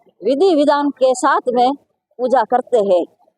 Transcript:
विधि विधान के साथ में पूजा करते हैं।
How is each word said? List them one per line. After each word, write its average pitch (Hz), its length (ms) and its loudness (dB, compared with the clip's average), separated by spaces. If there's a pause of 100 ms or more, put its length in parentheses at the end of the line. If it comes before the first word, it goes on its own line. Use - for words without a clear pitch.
(260)
विधि 302 300 0
विधान 285 340 0
के 262 260 -2
साथ 311 340 0
में 247 240 0 (440)
पूजा 240 260 0
करते 247 340 -2
हैं। 196 280 0 (320)